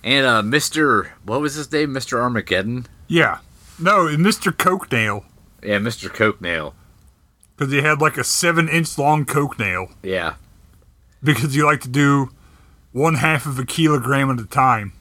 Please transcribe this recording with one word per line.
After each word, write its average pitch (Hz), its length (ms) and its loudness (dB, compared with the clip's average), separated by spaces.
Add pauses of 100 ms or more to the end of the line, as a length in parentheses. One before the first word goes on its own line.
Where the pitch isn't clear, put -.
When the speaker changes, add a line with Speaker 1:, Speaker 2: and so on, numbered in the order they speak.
Speaker 1:
And, 135 220 2
uh, 117 160 4
Mister, 131 720 0 (100)
what 120 180 -2
was 147 140 -4
his 147 160 -10
name? 147 220 -2
Mister 127 280 -4
Armageddon? 120 640 -2 (220)
Speaker 2:
Yeah. 156 320 0 (400)
No, 170 380 2
Mister 185 340 0
Coke - 400 -2
Nail. 107 340 -2 (380)
Speaker 1:
Yeah, 104 160 0
Mister 110 300 -6
Coke 107 320 0
Nail. 82 340 -6 (800)
Speaker 2:
'Cause 135 140 -4
he 139 100 2
had, 151 200 2
like, 156 160 2
a 123 60 -4
seven 165 460 2
inch 165 300 -2
long 147 260 2
coke 143 320 -2
nail. 92 320 -4 (140)
Speaker 1:
Yeah. 90 320 -4 (880)
Speaker 2:
Because 139 320 0
he 151 80 4
liked 147 200 2
to 131 60 -12
do 143 400 2 (600)
one 156 240 0
half 156 320 0
of 131 100 -6
a 131 80 -4
kilogram 139 640 2
at 123 100 -2
a 110 60 -10
time. 120 560 0